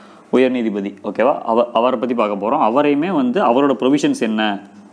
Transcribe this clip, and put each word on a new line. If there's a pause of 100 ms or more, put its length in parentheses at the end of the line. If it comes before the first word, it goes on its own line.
(360)
உயர்நீதிபதி, (180)
ஓகேவா? (180)
அவ-, (140)
அவரை
பத்தி
பார்க்க
போறோம்.
அவரையுமே (100)
வந்து (100)
அவரோட
provisions
என்ன (500)